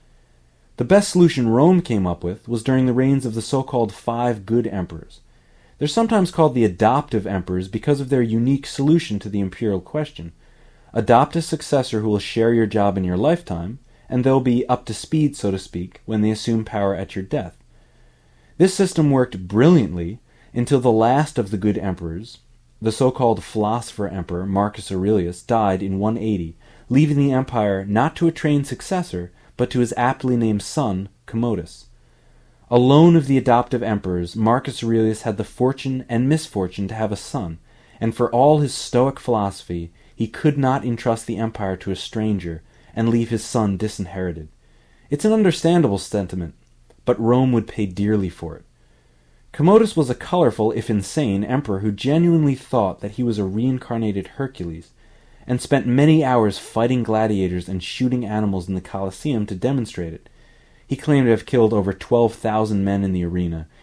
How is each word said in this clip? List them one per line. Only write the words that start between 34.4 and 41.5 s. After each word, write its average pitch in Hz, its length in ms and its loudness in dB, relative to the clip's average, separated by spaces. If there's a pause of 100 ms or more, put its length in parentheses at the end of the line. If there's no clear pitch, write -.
Aurelius 110 380 2
had 113 160 -4
the 104 80 -6
fortune 131 640 -4
and 120 180 0
misfortune 101 640 -2
to 110 40 -10
have 110 200 -4
a - 20 -4
son, 90 420 -8 (440)
and 113 120 -2
for 120 200 0
all 147 260 4
his 139 140 -2
stoic 131 440 0
philosophy, 98 760 -4 (200)
he 113 140 -4
could 143 300 -2
not 135 260 0
entrust 117 420 -2
the 107 120 -6
empire 104 400 -4